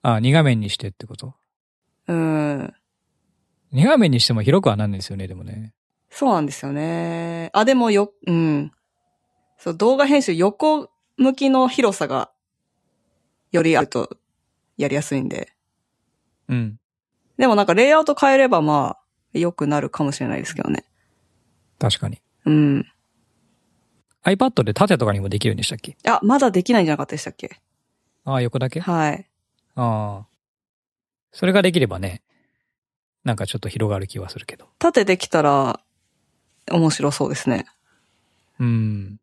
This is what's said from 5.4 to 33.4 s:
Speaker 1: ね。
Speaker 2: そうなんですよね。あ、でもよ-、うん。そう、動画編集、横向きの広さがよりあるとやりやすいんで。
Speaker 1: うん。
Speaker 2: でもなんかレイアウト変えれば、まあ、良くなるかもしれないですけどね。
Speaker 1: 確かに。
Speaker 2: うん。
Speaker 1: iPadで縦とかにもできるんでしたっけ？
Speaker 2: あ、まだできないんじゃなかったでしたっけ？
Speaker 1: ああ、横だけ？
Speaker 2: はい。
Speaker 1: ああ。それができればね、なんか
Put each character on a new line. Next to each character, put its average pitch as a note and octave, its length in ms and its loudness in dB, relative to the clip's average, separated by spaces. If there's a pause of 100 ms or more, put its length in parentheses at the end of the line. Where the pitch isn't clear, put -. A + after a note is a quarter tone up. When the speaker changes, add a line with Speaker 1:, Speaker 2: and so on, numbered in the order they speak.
Speaker 1:
ね。 A2 280 -14 (380)
Speaker 2:
そ - 180 -2
う A3+ 40 4
な E3 100 2
ん D3 40 -2
で C#3+ 60 -6
す - 140 -12
よ C#3 60 -8
ね。 E3+ 840 -6
あ、 G#3+ 100 4
で C4 100 4
も A#3 160 2
よ-、 G3+ 220 2 (140)
う F3 60 0
ん。 D#3 400 0 (840)
そ F3 120 -6
う、 E3 60 -6
動 A3+ 200 2
画 C#4 100 2
編 C#4+ 140 4
集、 A3 140 -4
横 C4 560 0 (260)
向 C4 180 2
き C4+ 140 0
の C4 200 4
広 A#3 280 0
さ D3+ 100 -4
が C3+ 240 -4 (1200)
よ E3 120 2
り D#3+ 140 4
あ C3+ 40 4
る C#3 60 0
と - 320 -6 (580)
や C#3+ 120 -2
り C3+ 80 -2
や D3 60 -2
す C#3+ 140 -4
い B2+ 60 -2
ん - 60 -6
で。 - 240 -10 (960)
Speaker 1:
う C3 60 -4
ん。 A2 240 -6 (600)
Speaker 2:
で C4 80 4
も A3+ 80 4
な G3+ 80 4
ん G3 40 2
か E3+ 60 2
レ A#3 160 6
イ D4 40 6
ア D#4 80 6
ウ D#4 40 -2
ト D4 100 0
変 C4+ 200 4
え - 20 6
れ C4+ 120 6
ば、 F#3 120 2
ま D3+ 380 0
あ、 - 400 -12
良 E3+ 140 0
く D3 140 -4
な D3 140 0
る C3+ 80 -6
か - 160 -4
も C#3 80 -2
し - 80 -10
れ - 80 -4
な - 80 -4
い - 40 -8
で - 40 -10
す - 100 -12
け - 80 -6
ど - 60 -4
ね。 - 160 -4 (920)
Speaker 1:
確 G#2+ 200 -2
か G#2 100 -6
に。 - 120 -10 (240)
Speaker 2:
う D3+ 60 0
ん。 D3 360 2 (1400)
Speaker 1:
iPad G3 400 2
で G2+ 100 -2
縦 G3 240 2
と A2+ 80 0
か G#2 60 0
に G2 80 -2
も G2 80 -6
で G#2 100 -4
き A2+ 100 -2
る G#2 60 0
ん - 20 -6
で G2 60 -6
し - 60 -4
た - 80 -8
っ - 20 -16
け？ - 180 -18 (100)
Speaker 2:
あ、 - 160 2
ま B3 160 4
だ C4 120 4
で C#4 120 0
き B3 120 0
な G#3+ 60 4
い - 20 2
ん E3 40 0
じ D#3 40 0
ゃ D3 40 0
な - 40 -2
か C#3 60 -6
っ - 20 -10
た - 60 -12
で D3 60 -8
し - 60 -12
た - 60 -12
っ - 60 -20
け？ - 240 -18 (640)
Speaker 1:
あ C3+ 100 -4
あ、 B2 80 0
横 A#2+ 160 -2
だ B2 120 -2
け？ D#3+ 100 -8
Speaker 2:
は E3 300 -2
い。 - 180 -10 (460)
Speaker 1:
あ G#2+ 500 -4
あ。 - 20 -20 (1080)
そ - 120 -6
れ F#3 80 2
が G3 80 6
で F#3 120 2
き E3 80 2
れ B2 60 4
ば F#2+ 120 -8
ね、 F#2+ 240 -8 (1040)
な A#2+ 100 -2
ん - 20 -4
か G2 100 -6